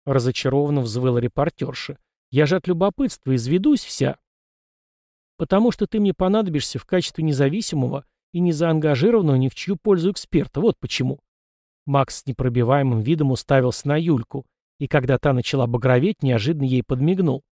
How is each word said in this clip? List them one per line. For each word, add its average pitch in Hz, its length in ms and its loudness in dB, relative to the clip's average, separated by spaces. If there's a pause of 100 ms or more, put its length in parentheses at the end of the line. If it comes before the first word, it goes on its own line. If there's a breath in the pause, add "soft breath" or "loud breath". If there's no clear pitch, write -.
Разочарованно 135 760 0
взвыла 120 400 0
репортёрша. 139 760 -4 (340)
Я 147 140 2
же 170 120 2
от 165 100 -8
любопытства 180 680 -2
изведусь 180 500 0
вся. - 320 -2 (1200)
Потому 202 340 2
что - 160 -4
ты 220 120 -2
мне 202 140 2
понадобишься 185 640 -2
в - 60 -16
качестве - 380 -4
независимого 143 800 -2 (280)
и 175 80 -2
незаангажированного 160 960 2
ни 131 100 2
в - 80 -6
чью 190 220 -6
пользу 190 340 2
эксперта, - 480 -4
вот 208 200 2
почему. 131 400 -4 (640)
Макс 139 320 0
с - 80 -16
непробиваемым 123 760 0
видом 143 320 0
уставился 127 560 0
на 147 100 0
Юльку, 143 480 -2 (340)
и 139 80 -6
когда 131 300 2
та 143 160 2
начала 127 340 0
багроветь, 127 560 0
неожиданно 135 420 0
ей 127 180 0
подмигнул. 147 600 0 (140)